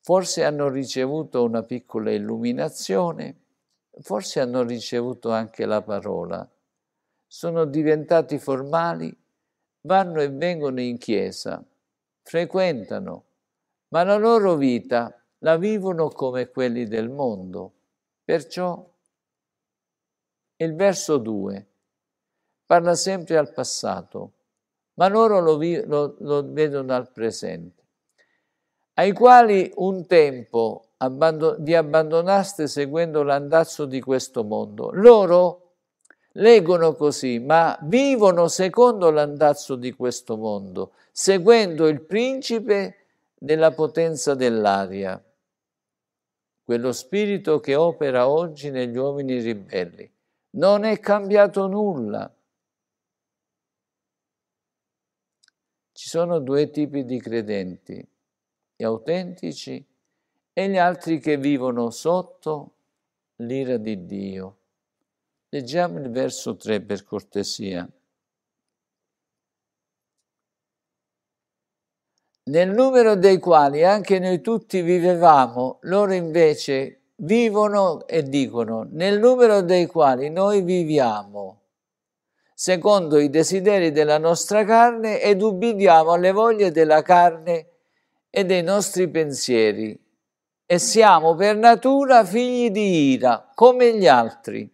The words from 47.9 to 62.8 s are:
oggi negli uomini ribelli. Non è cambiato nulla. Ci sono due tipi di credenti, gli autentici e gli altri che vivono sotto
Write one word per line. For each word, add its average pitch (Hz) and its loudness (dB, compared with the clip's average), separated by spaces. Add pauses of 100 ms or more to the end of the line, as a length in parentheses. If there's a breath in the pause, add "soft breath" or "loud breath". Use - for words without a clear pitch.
oggi 147 -4
negli 123 -6
uomini 135 -4
ribelli. 101 -8 (460)
Non 202 2
è 220 -2
cambiato 202 2
nulla. 143 -6 (3500)
Ci - -18
sono 170 -2
due 143 -2
tipi 143 -6
di 123 -8
credenti, 101 -8 (680)
gli - -12
autentici 151 -8 (720)
e 196 -4
gli 190 -2
altri 175 -2
che 147 -2
vivono 127 -2
sotto 160 -6 (600)